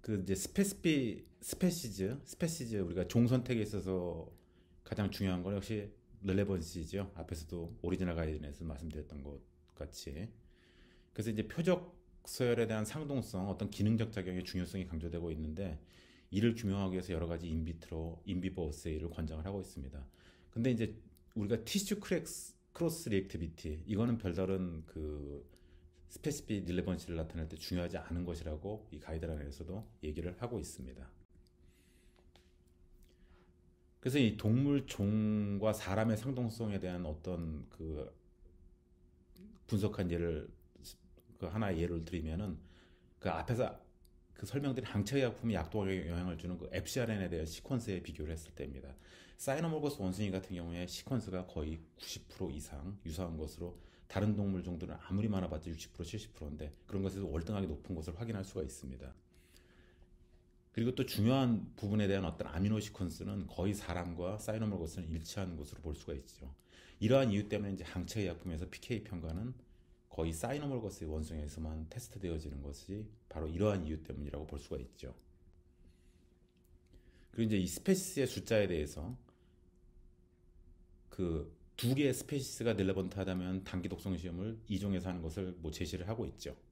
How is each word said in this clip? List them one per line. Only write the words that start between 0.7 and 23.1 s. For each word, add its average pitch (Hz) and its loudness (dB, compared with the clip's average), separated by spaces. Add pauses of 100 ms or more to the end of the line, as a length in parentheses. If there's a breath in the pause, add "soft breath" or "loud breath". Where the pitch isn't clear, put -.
스페시즈, 117 2
스페시즈 131 -2
우리가 87 2
종 120 8
선택에 123 4
있어서 90 0 (520 soft breath)
가장 101 2
중요한 92 2
건 98 0
역시 101 -2 (320)
렐레번시죠. 95 2
앞에서도 82 -6
오리지널 90 2
가이드라인에서 78 -2
말씀드렸던 76 -8
것 71 -10 (360)
같이. 76 -8 (840 loud breath)
그래서 110 -2
이제 107 0
표적 175 2 (260)
서열에 120 4
대한 107 2
상동성, 123 -2
어떤 98 -2
기능적 110 4
작용의 90 -2
중요성이 90 -2
강조되고 85 -2
있는데, 80 -2 (500 loud breath)
이를 113 6
규명하기 98 2
위해서 92 -2
여러 82 2
가지 85 -2
인비트로, 80 -4
인비버 92 0
어세이를 78 -2
권장을 80 -4
하고 98 -2
있습니다. 67 -8 (420 loud breath)
근데 123 2
이제 113 2 (400)
우리가 110 2
티슈 202 2
크랙스, - -4 (160)
크로스 160 0
리액티비티, 80 0